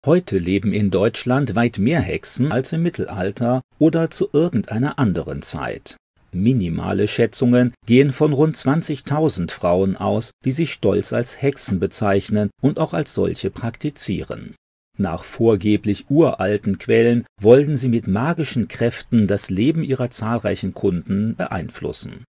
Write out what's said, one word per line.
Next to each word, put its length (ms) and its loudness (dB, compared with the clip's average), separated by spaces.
Heute 300 2
leben 340 0
in 160 2
Deutschland 640 0
weit 220 0
mehr 240 0
Hexen 500 -4
als 220 -2
im 80 -2
Mittelalter 800 -2
oder 320 2
zu 240 -2
irgendeiner 640 0
anderen 460 -2
Zeit. 540 -8
Minimale 760 0
Schätzungen 680 2
gehen 260 6
von 220 2
rund 240 2
zwanzigtausend 920 -2
Frauen 440 2
aus, 360 -2
die 80 0
sich 220 -2
stolz 400 0
als 300 -4
Hexen 360 -2
bezeichnen 720 0
und 200 0
auch 160 -2
als 180 -4
solche 380 -2
praktizieren. 1040 -8
Nach 260 -4
vorgeblich 840 0
uralten 680 2
Quellen 440 4
wollen 380 6
sie 120 -2
mit 180 0
magischen 600 -2
Kräften 600 0
das 240 -2
Leben 320 2
ihrer 260 -2
zahlreichen 640 -4
Kunden 640 -2
beeinflussen. 880 -8